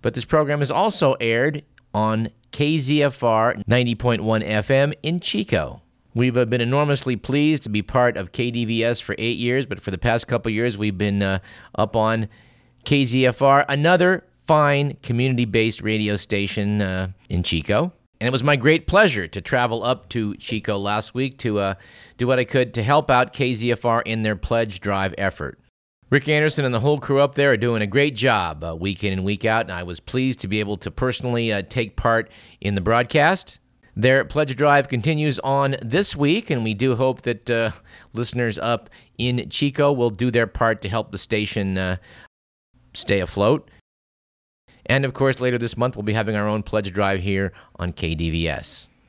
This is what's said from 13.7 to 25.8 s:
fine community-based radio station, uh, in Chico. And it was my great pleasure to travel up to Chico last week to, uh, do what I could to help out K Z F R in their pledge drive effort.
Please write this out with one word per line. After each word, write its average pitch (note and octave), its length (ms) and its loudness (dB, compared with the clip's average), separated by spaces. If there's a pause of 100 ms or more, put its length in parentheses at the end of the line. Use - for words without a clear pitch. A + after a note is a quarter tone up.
fine C#3+ 560 2
community-based A#2 760 0
radio G#2+ 340 0
station, G2+ 680 -2
uh, F#2 280 -2 (180)
in F2 160 0
Chico. G#2 480 0 (300)
And A2+ 80 -2
it - 20 0
was B2+ 100 0
my C#3+ 140 2
great D3 320 2
pleasure D#3 400 4
to F#2 140 -10
travel A#2 420 -2
up B2 280 -2
to G#2+ 240 -4
Chico G#2+ 420 -4
last G2+ 360 -2
week C3 260 -4
to, G#2 200 -2
uh, G2 140 0 (440)
do B2 80 -2
what B2+ 140 2
I A#2+ 60 0
could B2+ 300 0
to A#2 80 -2
help C#3 280 2
out B2+ 220 2
K B2+ 200 0
Z A#2 200 -2
F A2+ 100 -6
R A#2 200 2
in A2+ 200 -4
their G#2+ 140 0
pledge A2+ 420 -2
drive G2 380 -2
effort. F2+ 420 -6 (520)